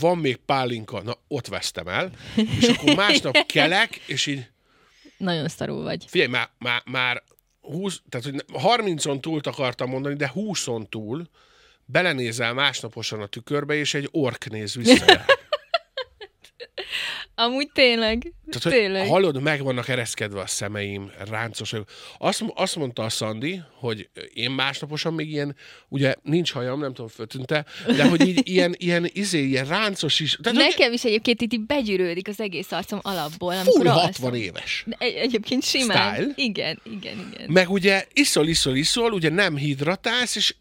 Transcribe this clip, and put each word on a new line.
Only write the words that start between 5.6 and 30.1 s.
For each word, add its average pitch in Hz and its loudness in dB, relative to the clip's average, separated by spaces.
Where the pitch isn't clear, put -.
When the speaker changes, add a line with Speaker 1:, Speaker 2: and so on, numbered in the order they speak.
Speaker 2:
vagy. - -6
Speaker 1:
Figyelj, 143 2
már, 120 -2
már, 120 -2
már 123 -2
húsz, 180 -8
tehát, 123 -8
hogy 139 -8
ne-, 143 -8
harmincon 170 2
túlt 160 -4
akartam 127 -4
mondani, 139 -4
de 143 -2
húszon 139 -6
túl 117 -8
belenézel 123 0
másnaposan 117 -2
a 104 -8
tükörbe, 143 -4
és 147 -2
egy 143 -4
ork 131 -2
néz 107 -6
vissza 123 8
rá. - 6
Speaker 2:
<laughs> 539 8
Amúgy 254 0
tényleg, 233 4
Speaker 1:
Tehát, 120 -6
hogy 170 2
Speaker 2:
tényleg. 196 2
Speaker 1:
hallod, 165 4
meg 147 0
vannak 127 -2
ereszkedve 113 -4
a 92 -6
szemeim, 101 -6
ráncos 110 -6
vagyok. 107 -8
Azt, 196 -2
azt - -2
mondta 127 -4
a 113 -2
Szandi, 113 -4
hogy 110 -8
én 117 -4
másnaposan 143 -4
még 156 -6
ilyen, 143 -4
ugye 135 0
nincs 160 0
hajam, 127 -4
nem 135 -6
tudom, 117 -12
föltűnte, 131 -4
de 262 6
hogy 175 6
így 180 2
ilyen, 180 4
ilyen, 175 2
izé, 180 0
ilyen 131 2
ráncos 185 0